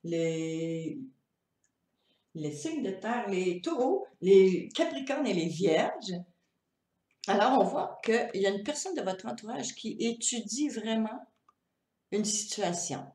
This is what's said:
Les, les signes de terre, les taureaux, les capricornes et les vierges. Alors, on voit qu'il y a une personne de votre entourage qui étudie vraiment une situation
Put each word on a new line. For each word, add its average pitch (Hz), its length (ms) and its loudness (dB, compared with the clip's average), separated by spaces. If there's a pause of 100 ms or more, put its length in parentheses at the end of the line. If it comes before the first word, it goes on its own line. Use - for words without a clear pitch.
Les, 165 960 -4 (1400)
les 151 160 -4
signes 302 320 -6
de 190 80 -4
terre, 220 360 -4
les 180 340 0
taureaux, 277 440 0 (160)
les 190 480 8
capricornes 277 560 -2
et 202 80 0
les 165 140 0
vierges. 165 680 0 (1120)
Alors, 214 320 4
on 196 40 6
voit - 400 -2
qu'il 226 380 2
y 196 40 2
a 196 40 4
une 202 140 -2
personne 320 320 -4
de 269 60 -2
votre 185 240 -4
entourage 226 500 -8
qui 220 240 -2
étudie 233 720 -2
vraiment 220 500 -2 (920)
une 208 140 0
situation 175 800 -4 (120)